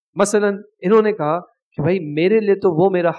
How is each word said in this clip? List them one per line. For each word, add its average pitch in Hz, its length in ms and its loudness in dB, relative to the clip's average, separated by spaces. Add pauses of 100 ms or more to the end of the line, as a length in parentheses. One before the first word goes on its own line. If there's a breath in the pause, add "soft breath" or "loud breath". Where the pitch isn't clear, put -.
(180)
मसलन, 202 440 0 (200)
इन्होंने 214 300 2
कहा 160 260 -4 (360)
कि - 80 -8
भाई, 175 180 0
मेरे 165 400 0
लिए 202 140 2
तो 190 180 0
वो 175 180 2
मेरा 170 280 2